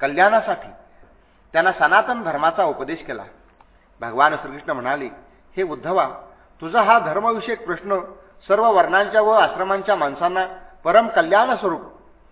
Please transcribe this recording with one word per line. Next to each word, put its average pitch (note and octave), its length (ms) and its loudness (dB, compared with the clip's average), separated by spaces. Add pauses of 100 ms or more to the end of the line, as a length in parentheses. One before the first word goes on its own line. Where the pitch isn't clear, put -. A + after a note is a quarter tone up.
कल्याणासाठी F#3 680 0 (840)
त्यांना E3+ 180 2
सनातन G#3+ 520 2
धर्माचा D#3+ 400 0
उपदेश D3+ 420 -6
केला." A2 180 -10 (760)
भगवान C3 340 2
श्रीकृष्ण C#3+ 360 -12
म्हणाले, C3+ 340 -4 (520)
हे F#3+ 60 -2
उद्धवा, D#3 460 -2 (520)
तुझा E3+ 200 2
हा A3+ 180 6
धर्मविषयक G#3+ 640 -4
प्रश्न F#3+ 340 -4 (480)
सर्व A3 240 4
वर्णांच्या G3 500 2
व G#3+ 80 2
आश्रमांच्या G3 680 0
माणसांना F3+ 520 -2 (360)
परम G#3+ 240 4
कल्याण G3+ 480 2
स्वरूप F3 260 -4 (500)